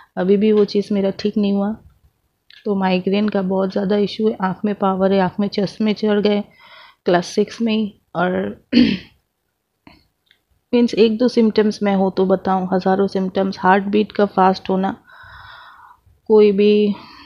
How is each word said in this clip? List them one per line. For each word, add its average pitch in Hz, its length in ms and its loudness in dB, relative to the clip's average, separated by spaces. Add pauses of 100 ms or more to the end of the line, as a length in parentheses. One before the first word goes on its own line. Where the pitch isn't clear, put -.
(180)
अभी 185 200 2
भी 214 140 2
वो 208 140 4
चीज़ 202 280 -2
मेरा 196 160 0
ठीक 208 280 -4
नहीं 202 160 0
हुआ। 202 240 -4 (880)
तो 208 100 -2
migraine 190 540 0
का 202 120 -2
बहुत 190 300 -2
ज़्यादा 202 260 -2
issue 208 320 -2
है, 226 120 -4
आँख 185 240 -4
में 208 100 -4
power 190 380 0
है, 196 60 2
आँख 180 200 -2
में 202 80 -2
चश्मे 208 460 -4
चढ़ 208 260 -2
गए 208 240 0 (640)
class 175 200 2
six - 360 -4
में 226 120 0
ही। 214 280 -4 (140)
और 185 540 -4
<clears throat> 247 60 -4 (2000)
means 240 200 2
एक 220 240 4
दो 247 100 2
symptoms 214 560 0
मैं 202 120 0
हो 190 140 0
तो 185 160 0
बताऊँ, 185 480 -2
हज़ारों 190 340 0
symptoms, 190 520 -4
हार्ट 190 240 2
बीट 202 280 -2
का 208 140 0
fast 190 440 0
होना, 190 280 -2 (1300)
कोई 214 240 6
भी 208 440 2 (300)